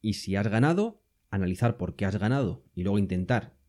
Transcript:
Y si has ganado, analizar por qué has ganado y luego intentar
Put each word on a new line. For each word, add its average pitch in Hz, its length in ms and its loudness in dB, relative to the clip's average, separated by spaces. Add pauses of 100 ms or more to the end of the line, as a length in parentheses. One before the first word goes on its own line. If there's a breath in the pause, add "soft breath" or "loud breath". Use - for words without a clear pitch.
Y 110 140 0
si 95 220 -4
has 101 120 2
ganado, 170 540 2 (280)
analizar 95 460 0
por 87 180 -4
qué - 100 -4
has 95 120 0
ganado 110 480 0 (100)
y 90 80 -4
luego 98 160 0
intentar 92 580 -2 (120)